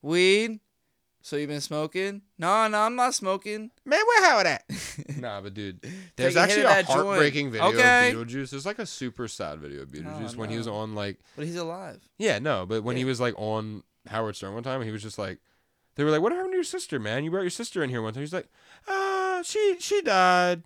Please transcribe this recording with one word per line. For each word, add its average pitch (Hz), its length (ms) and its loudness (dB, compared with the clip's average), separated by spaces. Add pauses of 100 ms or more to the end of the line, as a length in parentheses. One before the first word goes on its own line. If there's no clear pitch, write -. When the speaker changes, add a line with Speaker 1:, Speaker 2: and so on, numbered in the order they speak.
Speaker 1:
"Weed." 196 580 4 (640)
"So - 140 -8
you 147 120 -2
been 147 140 -6
smoking?" 185 600 -6 (160)
"No, 202 300 2
no, 214 120 0
I'm 226 160 2
not 254 180 2
smoking." 208 580 -4 (140)
Speaker 2:
"Man, 294 220 2
where 453 220 8
Howard 208 180 6
at?" 143 220 0
Speaker 1:
<laughs> - 480 -10
Speaker 2:
Nah, 110 240 -8
but 98 120 -10
dude, 98 300 -8
Speaker 1:
"Take 139 80 -12 (240)
Speaker 2:
there's 127 200 2
Speaker 1:
a 165 120 8
hit - 20 4
Speaker 2:
actually 208 140 4
Speaker 1:
of - 60 8
Speaker 2:
a 202 40 10
Speaker 1:
that 190 140 4
joint." 139 180 4
Speaker 2:
heartbreaking 147 460 2
video 113 160 2
Speaker 1:
"Okay." 247 440 6
Speaker 2:
of 117 160 -4
Beetlejuice. 127 220 -6
There's, 139 160 -10
like, 208 140 -6
a 220 60 -6
super 123 420 -8
sad 80 320 -8
video 71 240 -12
of 69 60 -16
Beetlejuice 82 460 -10
Speaker 1:
Oh, - 20 -14
Speaker 2:
when 110 120 -8
he 113 80 -6
was 113 100 -6
Speaker 1:
no. 107 80 -6
Speaker 2:
on, 107 200 -8
like, 101 240 -6 (160)
Speaker 1:
But 147 100 -10
he's 170 100 -8
alive. 175 460 -10 (160)
Speaker 2:
Yeah, 185 220 2
no, 120 260 0
but 107 180 -2
when 123 120 -2
he 127 80 -2
Speaker 1:
Yeah. 127 60 -2
Speaker 2:
was, 123 100 -4
like, 120 180 0
on 107 460 -6 (240)
Howard 110 280 -4
Stern 98 200 -10
one 120 80 -10
time, 131 180 -6
he 110 100 -6
was 107 120 -8
just 110 160 -12
like, 95 200 -8 (560)
they 143 80 -2
were 151 80 2
like, 156 100 2
"What 208 100 2
happened 370 220 -4
to 370 40 0
your 359 60 0
sister, 339 360 -6
man? 113 240 -4
You 160 80 -4
brought 190 100 -2
your 180 100 -2
sister - 320 -6
in 135 60 -2
here 123 120 -4
one 110 120 -4
time." 135 100 -8
He's 151 100 -10
like, 180 140 -6 (400)
"Uh, 381 560 -2
she, 403 360 2
she 403 220 0
died." 180 640 4